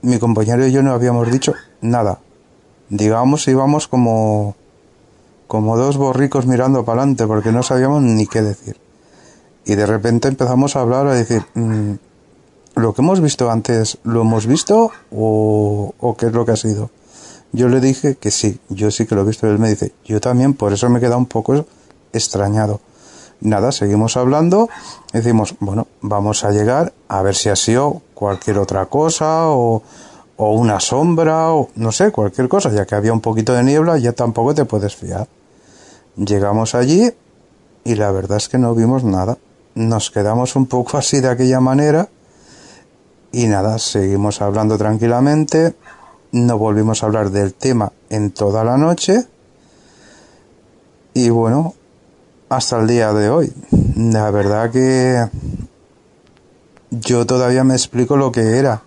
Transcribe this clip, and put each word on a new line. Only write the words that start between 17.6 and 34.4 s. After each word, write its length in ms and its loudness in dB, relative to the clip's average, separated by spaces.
le 120 4
dije 360 0
que 140 -4
sí, 380 -2
yo 240 -2
sí 140 -2
que 100 -2
lo 60 2
he 20 2
visto. 240 -2
Él 100 2
me 120 2
dice, 240 -4
yo 160 -2
también, 340 2
por 180 -2
eso 180 0
me 80 4
he 20 0
quedado 180 0
un 80 0
poco 380 -2
extrañado. 680 -2
Nada, 320 0
seguimos 440 0
hablando, 540 2
decimos, 480 0
bueno, 260 -4
vamos 440 -2
a 60 0
llegar 440 0
a 120 -2
ver 140 0
si 160 -2
ha 60 0
sido 440 0
cualquier 440 -4
otra 280 -2
cosa 640 0
o, 320 0
o 180 0
una 260 2
sombra 720 0
o 220 0
no 180 -4
sé, 180 2
cualquier 380 -2
cosa, 240 0
ya 140 0
que 80 -4
había 180 0
un 80 0
poquito 320 -2
de 100 2
niebla, 360 2
ya 140 0
tampoco 420 -2